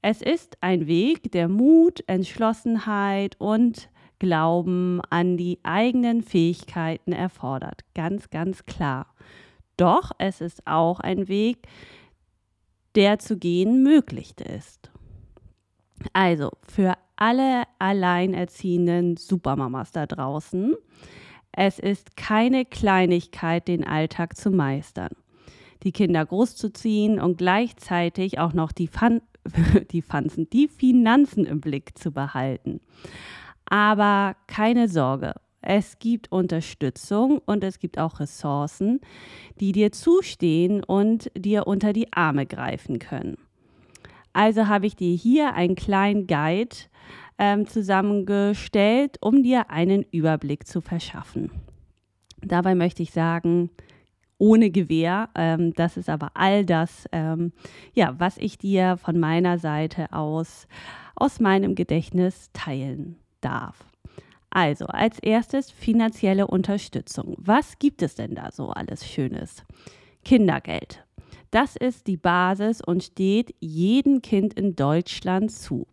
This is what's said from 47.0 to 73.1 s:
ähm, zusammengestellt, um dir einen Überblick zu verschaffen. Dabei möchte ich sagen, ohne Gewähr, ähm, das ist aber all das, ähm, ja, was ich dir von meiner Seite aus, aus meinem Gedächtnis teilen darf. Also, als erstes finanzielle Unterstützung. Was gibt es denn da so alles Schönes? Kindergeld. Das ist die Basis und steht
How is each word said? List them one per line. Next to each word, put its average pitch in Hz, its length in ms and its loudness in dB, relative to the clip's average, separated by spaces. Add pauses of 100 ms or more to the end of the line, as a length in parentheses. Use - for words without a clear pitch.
ähm, 202 260 2
zusammengestellt, 202 1600 0
um 247 200 4
dir 247 300 2
einen 185 400 2
Überblick 156 560 -2
zu 175 140 -6
verschaffen. - 680 -8 (920)
Dabei 185 340 0
möchte 175 260 0
ich 165 100 -6
sagen, 170 600 0 (680)
ohne 220 300 6
Gewähr, 165 640 0
ähm, 165 380 0
das 170 240 -2
ist 180 100 -8
aber 151 260 -4
all 196 320 2
das, 170 460 -2
ähm, 165 400 -2 (420)
ja, 156 260 2
was 180 180 -2
ich - 200 -8
dir 185 380 2
von 170 240 -2
meiner 170 400 2
Seite 156 540 -4
aus, 156 520 -6 (480)
aus - 280 -2
meinem 196 340 2
Gedächtnis 180 800 -2
teilen 139 640 -8 (240)
darf. 127 420 -8 (640)
Also, 151 360 0
als - 340 -2
erstes 233 520 -2
finanzielle 220 760 0
Unterstützung. - 920 -4
Was 220 420 0
gibt 285 220 -2
es 160 140 -4
denn - 180 -8
da - 200 -12
so - 160 -10
alles - 360 -10
Schönes? - 600 -8 (580)
Kindergeld. 165 800 0 (460)
Das 254 240 0
ist - 320 -6
die 190 80 -2
Basis 185 640 0
und 175 220 -2
steht 202 560 0